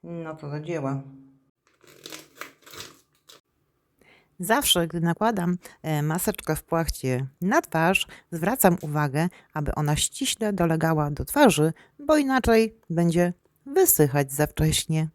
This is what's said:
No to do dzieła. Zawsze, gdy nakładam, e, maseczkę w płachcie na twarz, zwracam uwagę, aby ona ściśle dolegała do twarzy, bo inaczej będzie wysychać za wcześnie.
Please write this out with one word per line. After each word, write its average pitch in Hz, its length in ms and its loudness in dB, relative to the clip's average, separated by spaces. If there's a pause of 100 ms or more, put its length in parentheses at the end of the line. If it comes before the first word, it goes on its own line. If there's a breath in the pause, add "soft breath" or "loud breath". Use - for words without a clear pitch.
No 165 320 -12
to 151 140 -14
do 147 100 -8
dzieła. 143 420 -6 (3500 soft breath)
Zawsze, 185 480 0
gdy 165 140 -4
nakładam, 180 560 0 (240 loud breath)
e, 151 200 -2
maseczkę 160 540 -2
w - 80 -10
płachcie 135 640 -2 (140)
na 226 200 2
twarz, 165 460 0 (240 loud breath)
zwracam 170 500 2
uwagę, 147 480 -2 (240 soft breath)
aby 147 220 -4
ona 151 200 0
ściśle - 580 -4
dolegała 160 580 0
do 143 140 -8
twarzy, 165 480 4 (260 soft breath)
bo 302 180 2
inaczej 240 580 2 (140)
będzie 170 440 2 (320)
wysychać 147 680 2
za 151 160 0
wcześnie. 156 680 0